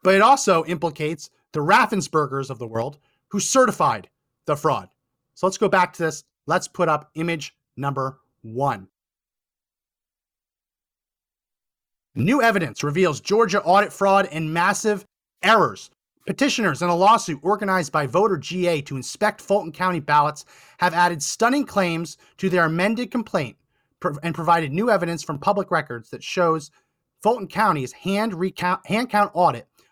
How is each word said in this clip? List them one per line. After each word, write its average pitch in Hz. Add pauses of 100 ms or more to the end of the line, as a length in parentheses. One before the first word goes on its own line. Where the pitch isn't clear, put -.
but 185
it 196
also 202
implicates 160 (240)
the 151
Raffenspergers 151
of 123
the 117
world 113 (320)
who 202
certified 180 (360)
the 147
fraud. 120 (460)
So -
let's 190
go 202
back 185
to 170
this. 156 (200)
Let's 180
put 170
up 147
image 165 (220)
number 135 (220)
one. 113 (3250)
New 202
evidence 180
reveals 151
Georgia 202
audit 190
fraud 196
and 156
massive 190 (360)
errors. 185 (360)
Petitioners 208
in 175
a 175
lawsuit 190
organized 190
by 151
Voter 180
G 175
A 160
to 139
inspect 208
Fulton 196
County 180
ballots 147 (320)
have 175
added 175
stunning 254
claims 170 (200)
to 190
their 175
amended 196
complaint 180 (420)
pro-, 151
and 160
provided 165
new 208
evidence 170
from 147
public 196
records 127
that -
shows 160 (540)
Fulton 214
County's 160
hand 202
recount, 180
hand 226
count 202
audit 151 (240)